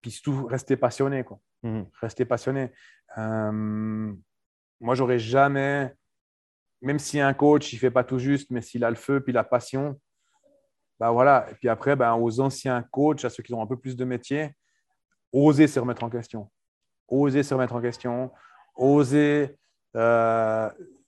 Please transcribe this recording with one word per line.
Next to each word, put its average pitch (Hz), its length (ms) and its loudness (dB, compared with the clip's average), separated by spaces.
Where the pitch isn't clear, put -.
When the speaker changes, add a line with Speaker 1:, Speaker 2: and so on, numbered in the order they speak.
Speaker 1:
Puis 113 100 -12
surtout, 135 340 -4
restez 131 320 -2
passionné, 135 480 -2
quoi. - 160 -20
Speaker 2:
Mhm. 110 240 -6
Speaker 1:
Restez 117 240 -4
passionné. 127 480 -2
Euh, 107 960 -4
moi, 120 160 0
j'aurais 123 240 2
jamais, 139 760 0
même 143 180 -4
si 147 200 -6
un 139 140 4
coach, 147 400 4
il 117 40 -14
fait 127 140 0
pas 123 120 4
tout 131 160 -4
juste, 135 300 -2
mais 120 120 -6
s'il 120 220 -6
a 117 60 0
le 117 60 -2
feu, 139 260 -2
puis 139 100 -4
la 117 120 2
passion, 135 560 -4
bah 117 120 0
voilà. 127 400 6
Et 104 40 -16
puis 123 140 -2
après, 135 260 0
bah, 117 200 2
aux 117 240 0
anciens 131 520 -2
coachs, 151 320 0
à 123 60 -2
ceux - 140 -12
qui 120 100 -10
ont 113 80 -6
un 110 60 -6
peu 123 100 -6
plus 127 180 -10
de 127 100 -6
métier, 139 500 -6
osez 143 360 6
se 143 120 0
remettre 120 240 -4
en 117 60 -6
question. 113 400 -10
Osez 139 360 2
se 143 100 -4
remettre 123 220 -2
en 117 60 -4
question. 123 500 -6
Osez, 143 840 2
euh... 113 720 2